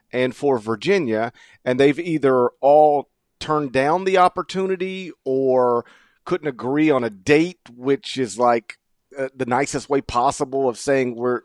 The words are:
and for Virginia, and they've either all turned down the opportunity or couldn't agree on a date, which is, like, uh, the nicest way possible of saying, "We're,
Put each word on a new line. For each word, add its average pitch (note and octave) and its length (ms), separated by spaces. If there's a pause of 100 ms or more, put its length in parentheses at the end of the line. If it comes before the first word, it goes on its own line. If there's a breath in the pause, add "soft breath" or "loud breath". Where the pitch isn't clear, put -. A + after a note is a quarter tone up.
(100)
and B2+ 240
for C3+ 240
Virginia, A2+ 760 (320 soft breath)
and B2+ 120
they've C#3 200
either C#3+ 500 (140)
all D3 480 (300)
turned D3+ 320
down D3 320
the F#3+ 120
opportunity F#3 960 (100)
or B2+ 640 (400 soft breath)
couldn't D#3 240
agree C3+ 420
on B2+ 140
a A2+ 60
date, D3 500 (160)
which C3 400
is, A2 220
like, A#2+ 400 (400)
uh, C3+ 180
the C3 80
nicest B2+ 460
way C#3 100
possible C3 640
of A#2 120
saying, C3 360
"We're, A#2+ 300